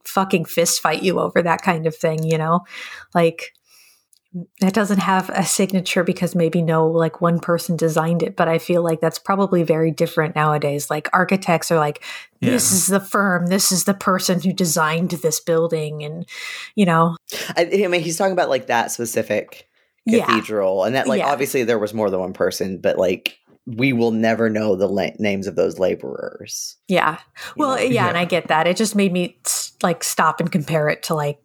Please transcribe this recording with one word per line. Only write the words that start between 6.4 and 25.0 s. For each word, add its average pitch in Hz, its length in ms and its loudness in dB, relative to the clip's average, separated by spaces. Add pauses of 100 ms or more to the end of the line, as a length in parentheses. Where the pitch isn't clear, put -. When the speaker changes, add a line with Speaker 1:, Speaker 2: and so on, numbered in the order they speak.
Speaker 1:
no, 160 260 2
like, 165 360 0
one 170 180 2
person 170 340 -2
designed 160 480 0
it, - 140 -4
but 170 120 2
I 165 100 2
feel 175 240 2
like 165 180 0
that's 165 180 0
probably 190 440 2
very 160 280 2
different 160 460 -2
nowadays. 147 540 0
Like, 151 240 -4
architects 185 560 2
are 165 80 4
like, 151 260 -2 (380)
'This 247 280 2
Speaker 2:
Yeah. 196 60 2
Speaker 1:
is 180 120 0
the 190 120 2
firm, 190 460 0
this 190 260 2
is 175 120 0
the 202 100 2
person 185 480 0
who 185 100 2
designed 170 600 0
this 156 280 -2
building,' 160 640 -2
and, 160 220 -10 (480)
you 208 100 4
know." 165 320 4 (400)
Speaker 3:
I, 175 280 2
I - 20 0
mean, 175 160 0
he's 165 160 -4
talking 196 160 0
about, 160 160 0
like, 131 160 0
that 117 260 0
specific - 760 -4 (360)
Speaker 1:
Yeah. 220 220 2
Speaker 3:
cathedral, 98 580 2
and 113 100 0
that, 131 140 2
like, 131 120 2
Speaker 1:
Yeah. 135 120 0
Speaker 3:
obviously 135 320 0
there 113 140 2
was 104 160 -2
more 107 160 0
than 92 100 0
one 92 140 -4
person, 95 440 -2
but, 82 200 0
like, 92 400 -2 (260)
we 127 300 0
will 117 160 2
never 113 400 2
know 107 260 0
the 95 100 2
la-, 95 320 -2